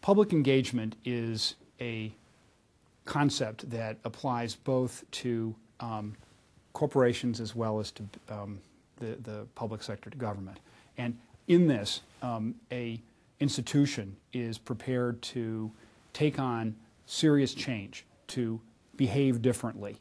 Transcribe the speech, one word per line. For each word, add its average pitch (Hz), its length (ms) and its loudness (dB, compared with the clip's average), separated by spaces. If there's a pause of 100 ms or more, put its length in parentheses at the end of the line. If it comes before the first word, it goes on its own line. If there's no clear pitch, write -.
Public 202 300 6
engagement 131 600 2 (100)
is 113 520 -2 (240)
a 110 340 -6 (920)
concept 139 640 0
that 113 340 -4
applies 120 500 -4
both 127 560 0
to, 113 440 -2 (260)
um, 107 340 -6 (600)
corporations 120 680 2
as 113 160 -6
well 110 240 0
as 104 100 -6
to, - 140 -12 (240)
um, 101 320 -10 (400)
the, 117 220 -8
the 107 240 -10 (100)
public 110 260 -6
sector, - 280 -10
to - 60 -14
government. 101 440 -8 (360)
And 120 220 -4 (300)
in 175 180 10
this, 110 360 2 (200)
um, 117 320 -4 (160)
a 117 300 -6 (400)
institution 139 760 0 (160)
is 117 260 -4
prepared 123 640 -4
to 113 500 -6 (400)
take 151 260 2
on 117 380 -2 (280)
serious 143 480 4
change, - 540 -6 (220)
to 113 320 -2 (360)
behave 131 460 2
differently 113 580 -2